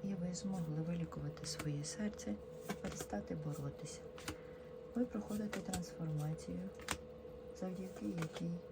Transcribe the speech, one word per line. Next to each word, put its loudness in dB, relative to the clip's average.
і 2
ви 2
змогли 2
вилікувати 0
своє 2
серце 2
і 2
перестати 0
боротися. 0
Ви 6
проходите 0
трансформацію, 0
завдяки -2
якій 0